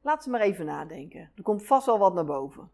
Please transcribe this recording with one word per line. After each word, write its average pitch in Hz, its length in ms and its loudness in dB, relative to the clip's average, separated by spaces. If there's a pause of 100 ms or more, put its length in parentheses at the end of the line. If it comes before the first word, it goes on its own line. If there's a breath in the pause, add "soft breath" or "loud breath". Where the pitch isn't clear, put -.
Laat 302 220 -2
ze 262 80 -8
maar 240 100 0
even 196 260 0
nadenken. 156 680 -12
Er 196 80 -18
komt 214 240 -2
vast 269 200 4
wel 226 120 4
wat 190 160 6
naar 170 100 0
boven. 147 500 -8